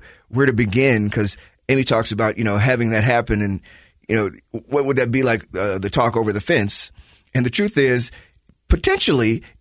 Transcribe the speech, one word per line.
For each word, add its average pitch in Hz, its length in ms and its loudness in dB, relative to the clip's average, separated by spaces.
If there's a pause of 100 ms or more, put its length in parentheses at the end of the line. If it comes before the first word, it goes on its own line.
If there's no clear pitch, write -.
(300)
where 131 160 2
to 127 80 2
begin 113 560 2
'cause 104 260 -2 (320)
Amy 135 160 2
talks 113 300 0
about, 107 240 -2
you 113 80 -4
know, 101 120 0
having 117 340 0
that 107 120 0
happen 113 380 0
and, 98 200 -4 (460)
you 110 80 -2
know, 104 140 -2 (380)
what 143 180 0
would 135 120 0
that 120 140 0
be 131 120 0
like, 117 240 0 (100)
uh, 95 220 -2
the 95 100 -6
talk 120 260 0
over 110 160 0
the 101 100 -4
fence? - 500 -2 (420)
And 123 120 0
the 123 40 -2
truth - 280 0
is, 127 340 2 (560)
potentially, 131 760 2 (180)